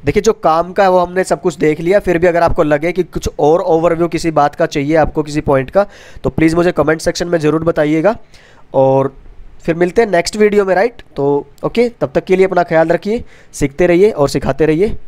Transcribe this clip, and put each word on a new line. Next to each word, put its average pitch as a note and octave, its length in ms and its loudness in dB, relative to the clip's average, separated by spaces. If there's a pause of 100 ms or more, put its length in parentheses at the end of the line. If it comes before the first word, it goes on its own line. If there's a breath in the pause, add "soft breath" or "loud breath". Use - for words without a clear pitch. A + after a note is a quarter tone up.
देखिए E3+ 200 0
जो G#3+ 120 2
काम E3+ 380 0
का G3+ 100 2
है F#3+ 60 4
वो F3+ 100 4
हमने F3+ 240 -2
सब E3+ 180 -2
कुछ E3+ 160 -2
देख D#3 220 0
लिया। F3+ 200 0
फिर F3+ 180 -2
भी E3+ 100 2
अगर E3+ 160 2
आपको E3+ 200 0
लगे D3+ 280 0
कि F3+ 140 -2
कुछ - 240 -8 (100)
और D#3 220 4
ओवरव्यू E3 460 0
किसी E3 260 -4
बात D3 220 0
का E3+ 120 0
चाहिए D3+ 280 -2
आपको, D3+ 280 0
किसी D3 200 -6
पॉइंट C3+ 280 0
का, G3+ 140 0 (380 loud breath)
तो C3 60 -2
प्लीज़ D#3+ 260 0
मुझे E3+ 180 2
कमेंट D#3 280 0
सेक्शन F3 260 -4
में F3 120 0
ज़रूर D3+ 240 0
बताइएगा। D#3+ 520 0 (600 soft breath)
और C3+ 380 2 (460)
फिर E3 160 -4
मिलते F3 260 0
हैं A3+ 80 0
नेक्स्ट E3+ 280 -2
वीडियो G#3 280 2
में, F#3+ 100 0
राइट? A#3 260 -2 (140)
तो C#3+ 320 -2 (160)
ओके, A#3 280 0
तब - 200 -6
तक E3+ 140 -2
के F#3 100 2
लिए F#3+ 100 4
अपना F3+ 200 0
ख्याल E3 240 2
रखिए, G3+ 340 -2 (300 soft breath)
सीखते D3+ 340 -2
रहिए F3+ 240 4
और C#3+ 180 0
सिखाते C#3+ 360 -2
रहिए E3 320 0 (100)